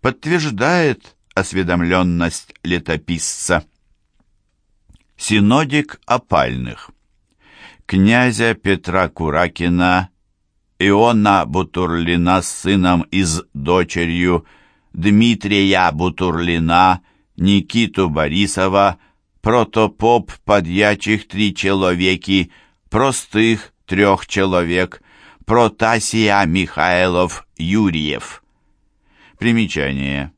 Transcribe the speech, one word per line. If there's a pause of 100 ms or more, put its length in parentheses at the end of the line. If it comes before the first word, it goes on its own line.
подтверждает (240)
осведомлённость
летописца. (1500)
Синодик
опальных. (960)
Князя
Петра
Куракина, (680)
Иона
Бутурлина
с
сыном
и
с
дочерью, (460)
Дмитрия
Бутурлина, (340)
Никиту
Борисова, (440)
протопоп (120)
подьячих
три
человеки, (380)
простых (120)
трёх
человек, (420)
протасия
Михайлов (100)
Юрьев. (960)
Примечание.